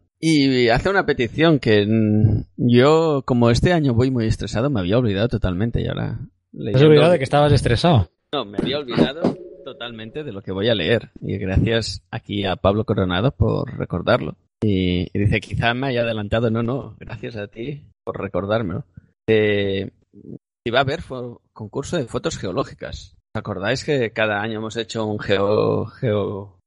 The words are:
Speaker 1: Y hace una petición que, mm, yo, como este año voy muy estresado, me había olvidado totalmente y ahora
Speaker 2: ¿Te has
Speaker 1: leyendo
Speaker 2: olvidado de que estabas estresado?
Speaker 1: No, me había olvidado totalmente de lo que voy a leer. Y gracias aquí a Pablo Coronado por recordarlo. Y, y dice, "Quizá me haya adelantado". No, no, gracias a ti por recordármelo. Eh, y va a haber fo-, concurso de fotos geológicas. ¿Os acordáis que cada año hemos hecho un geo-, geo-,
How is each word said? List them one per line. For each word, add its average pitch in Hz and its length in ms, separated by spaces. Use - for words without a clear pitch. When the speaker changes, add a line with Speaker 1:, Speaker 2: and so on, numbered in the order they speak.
Speaker 1:
Y 135 500
hace 127 200
una 196 160
petición 143 540
que, 104 280
mm, 107 560
yo, 139 680
como 120 240
este 147 240
año 143 200
voy 131 180
muy 117 140
estresado, 107 440
me 117 120
había 90 160
olvidado 110 320
totalmente 98 520
y 90 60
ahora 104 320
Speaker 2:
¿Te - 60
has - 60
Speaker 1:
leyendo 131 240
Speaker 2:
olvidado 151 260
de 165 40
que 135 60
estabas 147 300
estresado? 123 580
Speaker 1:
No, 131 120
me 101 140
había 131 200
olvidado 139 560
totalmente 120 580
de 143 80
lo 98 120
que - 80
voy 98 180
a 113 60
leer. 98 340
Y 98 160
gracias 98 760
aquí 101 340
a 92 100
Pablo 101 280
Coronado 95 480
por 104 480
recordarlo. 87 560
Y, 92 520
y 101 60
dice, 104 200
"Quizá 117 340
me 131 140
haya 120 140
adelantado". 113 500
No, 113 120
no, 113 360
gracias 117 380
a 104 100
ti 139 360
por - 180
recordármelo. 98 640
Eh, 101 600
y 117 60
va 123 80
a - 20
haber 143 200
fo-, 123 400
concurso 127 440
de 131 80
fotos 127 320
geológicas. - 800
¿Os 110 40
acordáis 104 460
que 131 260
cada 107 300
año 110 160
hemos 110 180
hecho 113 300
un 107 140
geo-, 104 680
geo-, 101 800